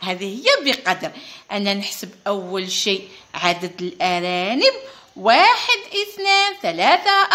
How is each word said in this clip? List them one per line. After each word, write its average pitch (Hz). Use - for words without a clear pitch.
هذه 190
هي 403
بقدر. 180
أنا 202
نحسب 202
أول 190
شيء 190
عدد 175
الأرانب، 180
واحد، 381
اثنان، 392
ثلاثة، 349